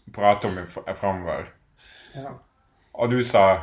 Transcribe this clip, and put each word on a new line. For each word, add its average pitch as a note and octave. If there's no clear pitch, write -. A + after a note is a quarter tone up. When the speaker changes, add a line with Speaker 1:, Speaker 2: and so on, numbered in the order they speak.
Speaker 1:
prate G#2
om F#2
i F2
fr-, -
fremover. F2+
Speaker 2:
Ja. C3+
Speaker 1:
Og A#2+
du B2
sa G#2